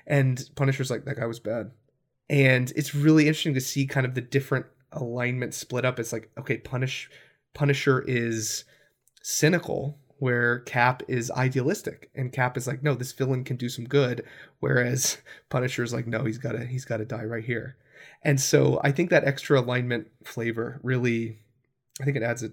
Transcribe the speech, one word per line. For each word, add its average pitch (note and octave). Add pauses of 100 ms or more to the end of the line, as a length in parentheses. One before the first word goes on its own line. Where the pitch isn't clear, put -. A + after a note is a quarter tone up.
And C3+
Punisher's C3+
like, A2+
"That C3+
guy A#2
was A2+
bad." G#2+ (580)
And C3
it's D3
really D3+
interesting D3+
to C3
see C3+
kind C3+
of B2+
the B2+
different C3 (240)
alignment B2
split B2
up. B2+
It's A2+
like, A2+
okay, B2+
Punish-, - (420)
Punisher C#3
is A#2 (580)
cynical, - (200)
where A#2+
Cap B2+
is B2
idealistic. C3
And B2+
Cap B2+
is B2
like, B2
"No, C#3+
this B2
villain B2+
can C3
do A#2+
some A#2+
good." B2 (360)
Whereas B2 (160)
<laughs> -
Punisher's B2+
like, A#2+
"No, A2+
he's A2+
gotta, A#2
he's B2+
gotta A2
die A2
right A2+
here." B2 (460)
And C#3+
so C3+
I C#3+
think F3
that D#3+
extra C#3
alignment B2 (160)
flavor A#2
really, A#2+ (600)
I C3+
think C#3
it A2
adds A#2
a, A2